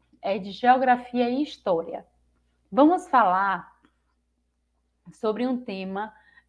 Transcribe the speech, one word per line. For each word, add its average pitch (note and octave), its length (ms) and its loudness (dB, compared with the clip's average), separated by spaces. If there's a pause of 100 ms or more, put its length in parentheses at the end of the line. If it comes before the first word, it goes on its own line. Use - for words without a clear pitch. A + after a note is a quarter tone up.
(220)
é G3 160 -4
de G3+ 140 -10
Geografia B3 800 2
e B3+ 120 -2
História. F3+ 640 -4 (640)
Vamos D#4 380 4
falar F#3+ 680 0 (1400)
sobre A3 340 -4
um C4 80 -2
tema, G3 580 -10 (360)